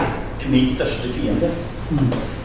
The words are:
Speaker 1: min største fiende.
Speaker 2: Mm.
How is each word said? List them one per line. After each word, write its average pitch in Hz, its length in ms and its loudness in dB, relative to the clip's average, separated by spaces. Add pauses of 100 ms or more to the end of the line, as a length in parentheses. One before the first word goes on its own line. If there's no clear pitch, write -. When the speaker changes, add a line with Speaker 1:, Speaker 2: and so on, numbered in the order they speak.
(440)
Speaker 1:
min 127 260 4
største - 400 -2
fiende. - 400 0 (380)
Speaker 2:
Mm. 131 260 2 (320)